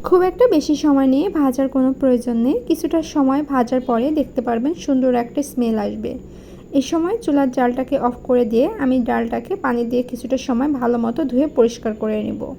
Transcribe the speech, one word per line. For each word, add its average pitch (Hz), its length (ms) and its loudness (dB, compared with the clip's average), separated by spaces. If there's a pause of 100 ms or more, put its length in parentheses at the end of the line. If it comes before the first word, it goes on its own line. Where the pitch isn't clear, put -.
খুব 359 180 4
একটা 370 260 4
বেশি 302 280 2
সময় 277 320 2
নিয়ে 285 220 2
ভাজার 269 400 2
কোনো 262 240 2
প্রয়োজন 247 440 2
নেই। 269 300 2
কিছুটা 320 340 0
সময় 285 420 0
ভাজার 254 380 0
পরে 247 300 0
দেখতে 277 300 -2
পারবেন 240 320 -2
সুন্দর 262 420 2
একটা 240 280 -2
স্মেল 233 360 -2
আসবে। 214 380 -6 (540)
এই 285 100 2
সময় 339 360 -2
চুলার 277 340 0
জালটাকে 254 480 0
অফ 247 240 0
করে 247 220 2
দিয়ে 226 240 2 (100)
আমি 262 200 2
ডালটাকে 233 560 -2
পানি 240 300 -2
দিয়ে 240 180 -2
কিছুটা 247 340 -4
সময় 254 300 -2
ভালো 240 300 0
মতো 233 260 -2
ধুয়ে 262 240 0
পরিষ্কার 233 460 0
করে 214 300 -4
নেব। 214 360 -8